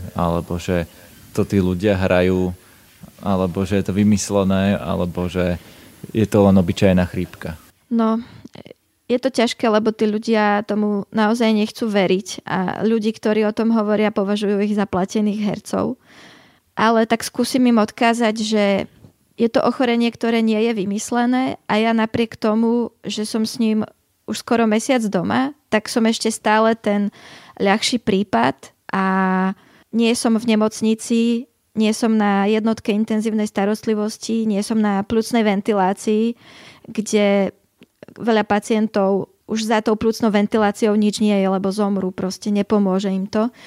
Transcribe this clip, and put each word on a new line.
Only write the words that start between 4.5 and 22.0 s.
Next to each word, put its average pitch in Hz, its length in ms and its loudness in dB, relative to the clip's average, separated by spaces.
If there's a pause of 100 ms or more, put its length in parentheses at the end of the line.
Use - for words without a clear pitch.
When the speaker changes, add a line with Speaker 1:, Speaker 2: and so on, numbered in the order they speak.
Speaker 1:
alebo 90 480 -4
že 87 320 -2 (560)
je 110 160 0
to 104 160 4
len 98 160 6
obyčajná 90 480 2
chrípka? - 480 -8 (320)
Speaker 2:
No, 226 320 0 (840)
je 247 160 0
to 262 80 0
ťažké, 240 400 -2
lebo 214 240 2
tí - 160 -4
ľudia 208 560 0
tomu 208 480 -2
naozaj 220 400 2
nechcú 214 320 -2
veriť 196 560 0
a - 400 -4
ľudí, 220 320 0
ktorí 214 320 0
o 208 80 -2
tom 226 160 0
hovoria, 214 400 2
považujú 208 560 -2
ich 208 80 0
za 202 80 0
platených 208 640 -2
hercov. 202 480 -4 (800)
Ale 226 320 2
tak 226 160 -2
skúsim - 480 -2
im 233 80 4
odkázať, 226 640 0
že 208 480 0 (480)
je 226 80 2
to 226 160 2
ochorenie, 233 480 2
ktoré 226 320 0
nie 220 160 2
je 233 160 2
vymyslené 240 960 -2
a 208 80 2
ja 226 160 2
napriek 226 400 -2